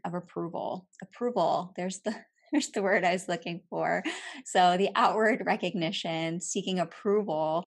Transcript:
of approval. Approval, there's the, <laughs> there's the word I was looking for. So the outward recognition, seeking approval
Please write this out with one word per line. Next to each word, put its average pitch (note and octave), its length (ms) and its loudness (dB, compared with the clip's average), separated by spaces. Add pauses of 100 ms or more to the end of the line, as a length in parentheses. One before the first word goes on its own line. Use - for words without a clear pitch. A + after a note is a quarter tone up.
of F3 120 -6
approval. F3 720 -6 (140)
Approval, F#3 760 -2
there's F#3 240 -6
the, G#3+ 160 -6 (200)
<laughs> - 160 -20
there's D4 180 0
the - 120 -4
word G3 220 4
I F3+ 100 4
was F#3 140 -4
looking E3+ 420 -6
for. E3 340 -2 (420)
So F3+ 320 6
the F#3+ 180 2
outward A3 500 4
recognition, E3+ 960 -2
seeking F#3+ 380 -2
approval E3+ 880 0